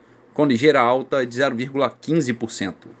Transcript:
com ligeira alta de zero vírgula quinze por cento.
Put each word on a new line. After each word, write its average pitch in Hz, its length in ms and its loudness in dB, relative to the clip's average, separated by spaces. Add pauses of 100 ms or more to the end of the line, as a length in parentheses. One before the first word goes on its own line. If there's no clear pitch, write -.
(320)
com 147 140 0
ligeira 139 340 4
alta 127 460 0
de 120 80 -10
zero 135 200 0
vírgula 135 460 -4
quinze 147 320 -2
por 113 180 -6
cento. - 380 -10 (120)